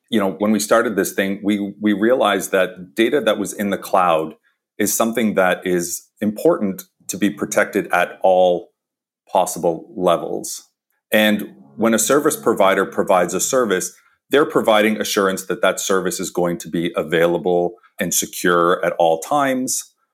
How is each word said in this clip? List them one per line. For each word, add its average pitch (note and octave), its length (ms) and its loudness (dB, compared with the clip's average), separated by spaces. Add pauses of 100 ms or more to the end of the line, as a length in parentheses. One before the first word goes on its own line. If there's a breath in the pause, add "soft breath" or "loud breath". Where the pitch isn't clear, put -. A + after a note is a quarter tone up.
(100)
you A2+ 80 2
know, G2 140 0
when G#2 180 -2
we G#2+ 80 2
started A#2 380 0
this F#2+ 160 0
thing, G2 300 -4
we, G2+ 380 -2
we G#2+ 120 2
realized G#2 600 0
that F#2 420 -2
data B2 260 0
that G#2+ 180 0
was F#2+ 140 -4
in G#2 180 -4
the F#2 80 -2
cloud E2 560 0 (440)
is G#2 180 -2
something A2+ 380 0
that F#2 320 2
is F2 420 -4 (120)
important G#2+ 640 0 (240)
to - 80 -8
be F#2+ 140 0
protected G#2 600 -2
at F2 300 0
all F#2 480 2 (600)
possible F2 680 -2
levels. F2+ 720 -4 (440)
And G#2+ 420 2 (220)
when A2+ 180 2
a A2 40 2
service D3 380 2
provider F#2+ 480 2
provides F2+ 500 0
a F2+ 60 -2
service, G2+ 560 -2 (340 soft breath)
they're D3 160 4
providing G#2+ 540 2
assurance G2 460 -2
that - 160 -6
that F#2+ 160 2
service F#2 400 -2
is F2 120 -8
going F2 280 -2
to - 100 -16
be E2+ 280 -4
available E2+ 800 0 (260 soft breath)
and F2 120 -6
secure F2+ 720 0
at E2+ 140 -2
all E2 220 2
times. C3 720 -4 (220)